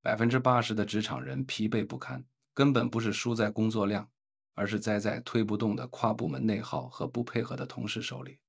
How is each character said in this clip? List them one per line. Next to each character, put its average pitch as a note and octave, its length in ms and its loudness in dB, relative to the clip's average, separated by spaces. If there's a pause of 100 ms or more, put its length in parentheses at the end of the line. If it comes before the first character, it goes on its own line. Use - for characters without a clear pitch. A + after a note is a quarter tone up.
百 A2 140 0
分 A#2 120 4
之 B2+ 100 4
八 B2+ 240 6
十 A2+ 120 -2
的 G#2+ 100 2
职 G#2+ 180 0
场 B2+ 200 -4
人 C3+ 220 -4
疲 A2 240 -2
惫 G#2+ 160 2
不 - 140 -8
堪， B2+ 260 -10 (300)
根 C#3 180 6
本 A#2+ 160 4
不 A#2 120 0
是 A2 120 2
输 A#2+ 220 0
在 A2 160 2
工 A2 200 2
作 G#2+ 160 2
量， G#2 220 0 (460)
而 G2+ 120 -2
是 G#2+ 120 0
栽 G#2+ 200 0
在 G#2+ 220 -2
推 A2+ 220 0
不 G#2 140 0
动 G#2 200 0
的 A2 120 -6
跨 - 240 0
部 A2 160 -2
门 D2 180 -4
内 G#2 140 2
耗 - 280 -6
和 - 180 -6
不 A#2+ 180 -4
配 A#2+ 180 -2
合 A#2+ 140 -6
的 - 100 -6
同 A#2+ 200 -8
事 A2 140 -4
手 - 220 -8
里。 C3 160 -16 (100)